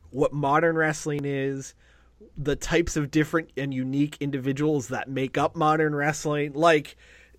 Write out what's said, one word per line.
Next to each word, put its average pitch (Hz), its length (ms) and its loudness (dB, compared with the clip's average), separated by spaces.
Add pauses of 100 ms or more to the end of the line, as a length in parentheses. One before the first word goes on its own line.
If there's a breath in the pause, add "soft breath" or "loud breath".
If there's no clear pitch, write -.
what 139 240 0
modern 151 420 2
wrestling 151 480 -2
is, 139 500 -4 (640)
the 143 200 0
types 170 400 0
of 147 120 -2
different 156 460 0
and 139 180 -4
unique 135 460 -2
individuals 139 720 -2
that 127 180 -4
make 135 300 -4
up 147 180 0
modern 156 400 2
wrestling. 147 580 -2
Like, 156 440 4 (420 soft breath)